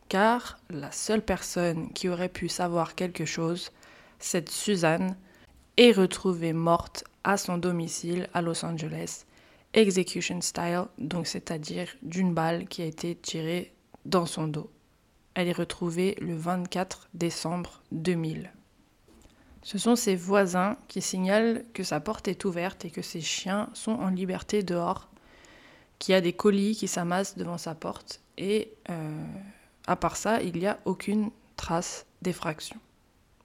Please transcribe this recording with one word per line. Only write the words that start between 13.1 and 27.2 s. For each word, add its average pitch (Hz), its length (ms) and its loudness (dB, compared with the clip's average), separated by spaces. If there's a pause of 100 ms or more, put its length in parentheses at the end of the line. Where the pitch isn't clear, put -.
tirée 170 580 -4 (340)
dans 175 180 4
son 160 240 -4
dos. 151 220 -6 (640)
Elle 180 120 0
est 175 60 2
retrouvée 175 720 0
le 170 120 -4
vingt-quatre 180 800 -4
décembre 170 680 -4 (100)
deux 165 220 0
mille. 160 360 -2 (1120)
Ce - 160 -8
sont 220 180 6
ses 202 220 2
voisins 190 640 2 (100)
qui 185 140 -6
signalent 214 720 2
que 190 80 -6
sa 151 180 -2
porte 214 260 -6
est 196 200 -2
ouverte 175 400 -4
et 165 40 -8
que 180 120 -10
ses - 180 -8
chiens 196 540 -2
sont - 180 -4
en 196 160 0
liberté 185 540 0
dehors, 175 480 -2 (880)
qu'il - 160 2
y - 20 8
a 185 60 6
des 175 100 2
colis 202 420 4
qui 196 140 -4
s'amassent 180 480 -2